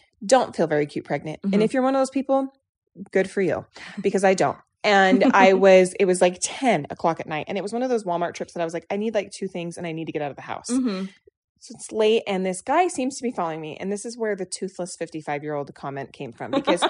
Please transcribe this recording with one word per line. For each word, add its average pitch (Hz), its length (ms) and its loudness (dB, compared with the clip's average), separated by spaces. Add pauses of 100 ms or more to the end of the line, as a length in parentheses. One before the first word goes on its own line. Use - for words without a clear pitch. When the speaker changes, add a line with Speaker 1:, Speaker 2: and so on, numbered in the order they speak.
(260)
Speaker 1:
don't 247 300 4
feel 165 120 0
very 151 180 0
cute - 200 -8
pregnant. 151 380 -8
And 202 100 -2
Speaker 2:
Mm-hmm. 208 80 4
Speaker 1:
if 214 120 0
you're 262 100 0
one 269 120 2
of 269 60 2
those 262 80 -2
people, 269 440 -2 (580)
good 190 180 2
for 202 120 -4
you, - 240 -2 (360)
because 196 240 0
I 190 80 6
don't. 156 240 0 (260)
And 190 400 6
Speaker 2:
<laughs> 262 100 6
Speaker 1:
I 190 200 8
was, 185 460 8
it 202 60 2
was, 180 160 2
like, 180 200 2
ten 202 480 -2
o'clock 165 320 -2
at - 60 -12
night. 151 200 -6
And 196 100 -4
it 180 40 -4
was 202 120 -8
one 240 100 -4
of 262 60 -2
those 233 140 -2
Walmart 170 300 -4
trips - 200 -10
that 175 80 -4
I 165 40 -2
was 165 80 -6
like, 165 180 -8
"I 202 60 -4
need, 220 160 -4
like, 196 180 -2
two - 160 -8
things 170 300 -8
and 180 100 -8
I 160 60 -6
need 160 120 -8
to 160 60 -8
get 156 100 -4
out 143 100 -6
of - 60 -14
the - 40 -16
house." - 280 -10
Speaker 2:
Mm-hmm. 226 360 -2 (560)
Speaker 1:
So - 140 -18
it's - 160 -16
late 214 340 2
and 190 200 -4
this 185 160 -6
guy 339 260 2
seems 262 300 -4
to - 60 -12
be 233 80 -2
following 165 280 -4
me. 156 180 -10
And 196 140 -6
this 202 140 -8
is 240 120 -12
where 220 180 -2
the 185 100 -6
toothless 185 520 -10
fifty-five-year-old 147 800 -8
comment 139 380 -10
came 131 200 -12
from, 127 180 -12
because 277 380 0